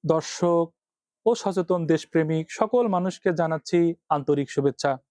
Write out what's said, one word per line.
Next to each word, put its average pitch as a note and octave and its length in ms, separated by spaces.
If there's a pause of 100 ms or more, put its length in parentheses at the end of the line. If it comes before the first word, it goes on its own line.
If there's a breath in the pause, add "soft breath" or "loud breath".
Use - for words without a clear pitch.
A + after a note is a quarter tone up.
দর্শক E3 600 (600)
ও - 80
সচেতন F3+ 520
দেশপ্রেমিক D#3+ 580 (140)
সকল A#3 300
মানুষকে F#3 420 (100)
জানাচ্ছি D#3+ 380 (300)
আন্তরিক C#3+ 460
শুভেচ্ছা। C#3 440 (120)